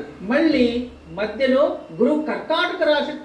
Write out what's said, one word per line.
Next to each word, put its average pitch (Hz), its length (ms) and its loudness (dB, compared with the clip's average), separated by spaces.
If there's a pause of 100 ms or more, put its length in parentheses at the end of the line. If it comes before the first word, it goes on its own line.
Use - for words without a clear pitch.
(320)
మళ్ళీ 285 340 4 (520)
మధ్యలో 254 460 2 (340)
గురువు 294 300 2
కర్కాటక 330 640 -2
రాశికి 294 340 0